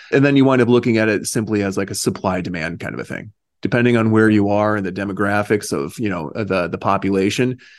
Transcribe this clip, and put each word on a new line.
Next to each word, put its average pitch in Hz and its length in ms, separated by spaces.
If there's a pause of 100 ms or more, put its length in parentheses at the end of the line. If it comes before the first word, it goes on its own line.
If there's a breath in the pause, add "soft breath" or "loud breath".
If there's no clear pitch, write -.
(100)
And 139 140
then 139 100
you 135 100
wind 131 180
up 110 40
looking 120 320
at 110 100
it 104 200
simply 107 340
as, 95 140
like, 98 160
a - 20
supply 95 460
demand 85 400
kind - 120
of 62 60
a 62 60
thing. - 260 (300)
Depending 120 360
on 113 140
where 110 180
you 104 200
are 104 260
and 101 100
the 90 60
demographics 101 840
of, 71 280
you 104 100
know, 85 240
the, 95 320
the 82 100
population, 98 840 (200 loud breath)